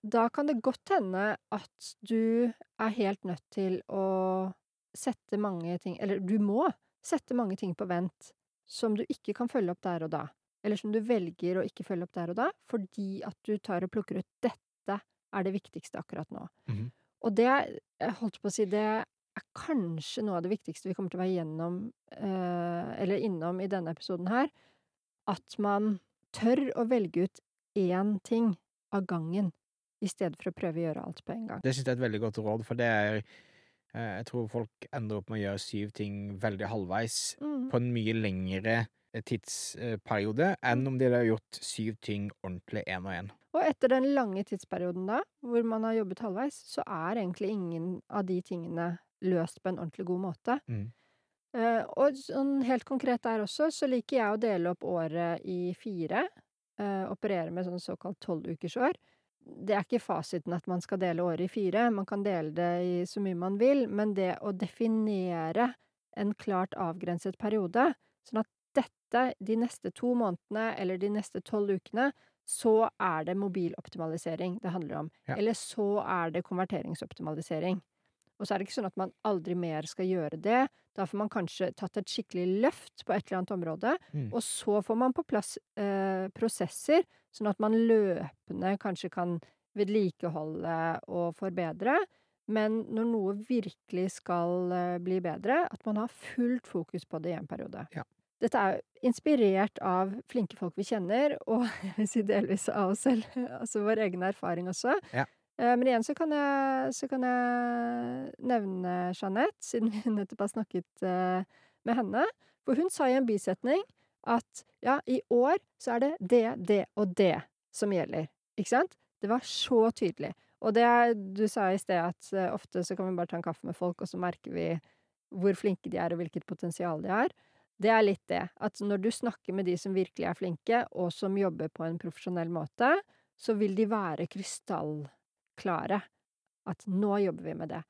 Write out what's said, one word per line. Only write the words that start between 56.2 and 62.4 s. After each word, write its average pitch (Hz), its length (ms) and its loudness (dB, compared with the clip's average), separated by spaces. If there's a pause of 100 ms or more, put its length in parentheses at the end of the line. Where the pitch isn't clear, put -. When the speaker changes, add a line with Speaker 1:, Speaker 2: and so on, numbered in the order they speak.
Speaker 1:
eh, 196 320 -2
operere 185 400 -2
med 180 160 -4
sånn 180 140 -6
såkalt - 400 -10
tolv-ukers 165 560 -6
år. 247 160 2 (720)
Det 202 100 2
er 196 80 2
ikke 240 180 0
fasiten 170 540 -4
at 170 140 -4
man 175 140 0
skal 196 160 -4
dele 175 240 2
året 170 180 0
i 185 80 0
fire, 214 420 2
man 202 140 0
kan 202 180 -4
dele 170 300 0